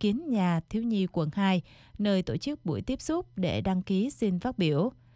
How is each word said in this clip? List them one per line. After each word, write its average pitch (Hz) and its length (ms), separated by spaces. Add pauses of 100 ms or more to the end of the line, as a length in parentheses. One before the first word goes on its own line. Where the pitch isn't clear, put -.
kín 214 280
nhà 180 320 (100)
thiếu 220 120
nhi 214 300
quận 156 220
hai, 190 280 (360)
nơi 202 240
tổ 120 140
chức 294 280
buổi 147 180
tiếp 262 180
xúc 339 260 (100)
để 175 240
đăng 185 220
ký 196 280
xin 196 280
phát 254 200
biểu. 165 340 (240)